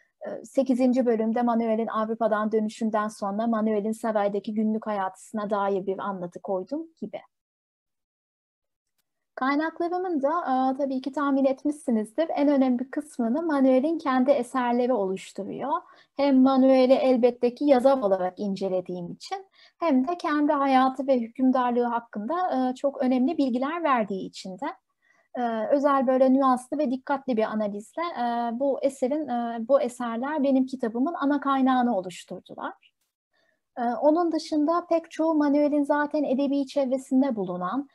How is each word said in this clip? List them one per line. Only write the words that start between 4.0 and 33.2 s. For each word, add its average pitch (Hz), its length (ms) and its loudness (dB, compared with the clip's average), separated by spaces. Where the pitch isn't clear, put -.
günlük 214 340 -2
hayatısına 208 640 -6
dair 202 360 0
bir 190 140 -4
anlatı 185 420 -8
koydum 214 460 -6
gibi. - 200 -12
Kaynaklarımın 320 840 -2
da, 269 80 0
e, 262 480 0
tabii 269 240 -4
ki 269 100 -8
tahmin 277 340 0
etmişsinizdir, 269 920 -2
en 285 120 2
önemli 262 440 2
kısmını 254 500 -2
Manuel'in 277 560 2
kendi 262 340 2
eserleri 247 640 0
oluşturuyor. 190 800 -4
Hem 277 260 4
Manuel'i 262 520 6
elbette 247 640 2
ki 294 100 -4
yazar 269 320 6
olarak 190 420 0
incelediğim 185 720 -4
için 381 340 -12
hem 269 280 2
de 349 100 -4
kendi 302 360 0
hayatı 262 540 2
ve 262 120 4
hükümdarlığı 247 640 0
hakkında, 254 840 -2
e, 254 60 -6
çok 269 260 -4
önemli 254 360 2
bilgiler 277 460 -2
verdiği 214 440 0
için 185 320 -14
de, 277 60 -8
e, 226 320 -2
özel 277 400 2
böyle 262 260 4
nüanslı 262 440 2
ve 285 140 0
dikkatli 262 460 -4
bir 220 60 2
analizle, 214 580 -6
e, 240 580 -4
bu 277 220 0
eserin, 277 460 -2
e, 233 400 -4
bu 269 140 4
eserler 247 640 -4
benim 262 220 4
kitabımın 254 480 -4
ana 285 260 0
kaynağını 262 580 2
oluşturdular. - 1000 -12